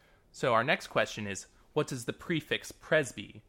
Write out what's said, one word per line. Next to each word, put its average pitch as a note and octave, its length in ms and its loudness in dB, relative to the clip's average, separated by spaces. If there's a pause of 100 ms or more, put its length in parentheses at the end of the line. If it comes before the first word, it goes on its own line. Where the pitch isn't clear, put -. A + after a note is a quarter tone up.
(300)
So B2+ 240 2
our A2+ 100 6
next E3+ 220 0
question A2 400 -2
is, G2 200 -8 (260)
what D3+ 160 0
does B2 160 -6
the C#3+ 80 -4
prefix - 580 -2
presby A2+ 800 0